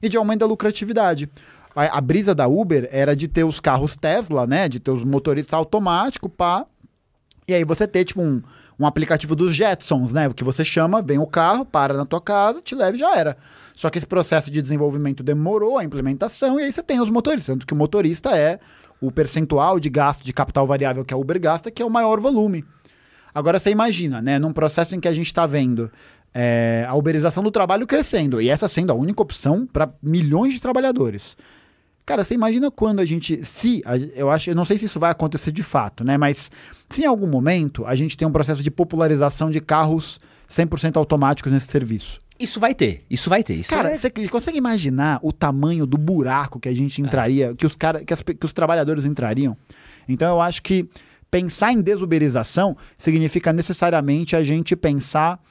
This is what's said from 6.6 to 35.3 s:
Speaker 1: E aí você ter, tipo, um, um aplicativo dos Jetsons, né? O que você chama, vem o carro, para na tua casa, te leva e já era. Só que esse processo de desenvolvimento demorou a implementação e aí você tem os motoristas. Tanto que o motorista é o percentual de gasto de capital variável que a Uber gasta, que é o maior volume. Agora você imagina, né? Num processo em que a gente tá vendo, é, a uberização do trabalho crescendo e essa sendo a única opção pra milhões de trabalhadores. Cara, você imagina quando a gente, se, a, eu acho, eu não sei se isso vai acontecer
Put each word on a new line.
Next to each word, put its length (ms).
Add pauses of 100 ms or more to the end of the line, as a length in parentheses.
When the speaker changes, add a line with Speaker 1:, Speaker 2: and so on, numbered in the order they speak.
Speaker 1:
E 80
aí 100
você 220
ter, 180
tipo, 160
um, 220 (360)
um 80
aplicativo 500
dos 180
Jetsons, 580
né? 160
O 60
que 100
você 200
chama, 360
vem 180
o 80
carro, 380
para 300
na 100
tua 160
casa, 400
te 140
leva 220
e 40
já 160
era. 200 (380)
Só 140
que 100
esse 80
processo 440
de 100
desenvolvimento 640
demorou 560
a 60
implementação 720
e 60
aí 80
você 100
tem 180
os 80
motoristas. 460
Tanto 120
que 60
o 40
motorista 600
é 220 (420)
o 100
percentual 680
de 120
gasto 340
de 80
capital 340
variável 380
que 80
a 40
Uber 220
gasta, 320
que 120
é 20
o 60
maior 300
volume. 440 (720)
Agora 240
você 120
imagina, 520
né? 160
Num 140
processo 420
em 60
que 80
a 40
gente 220
tá 100
vendo, 460 (420)
é, 560
a 60
uberização 480
do 80
trabalho 360
crescendo 540
e 80
essa 180
sendo 260
a 20
única 260
opção 460
pra 340
milhões 540
de 60
trabalhadores. 760 (720)
Cara, 160
você 120
imagina 360
quando 300
a 40
gente, 400
se, 400
a, 120
eu 340
acho, 180
eu 60
não 100
sei 140
se 80
isso 140
vai 100
acontecer 420